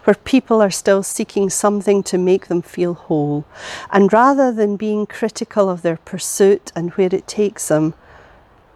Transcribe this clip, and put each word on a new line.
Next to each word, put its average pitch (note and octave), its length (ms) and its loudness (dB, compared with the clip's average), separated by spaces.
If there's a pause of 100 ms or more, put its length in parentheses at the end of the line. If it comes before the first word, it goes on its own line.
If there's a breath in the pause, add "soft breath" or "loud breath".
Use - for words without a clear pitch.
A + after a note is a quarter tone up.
where G#3 100 4
people A#3 480 0
are G3 80 2
still G3 320 0
seeking G3 480 -4
something G3+ 540 0
to F#3 140 -2
make F#3 280 0
them F3 160 -2
feel F3 320 -6
whole. D3 500 -4 (460 loud breath)
And G3+ 220 2
rather C4 400 4
than G#3 240 -2
being G#3+ 280 -2
critical - 640 -2
of F3 140 -6
their E3 140 0
pursuit - 800 0
and E3+ 160 -6
where F#3 200 0
it - 140 -4
takes - 400 -4
them, D#3 280 0 (800 soft breath)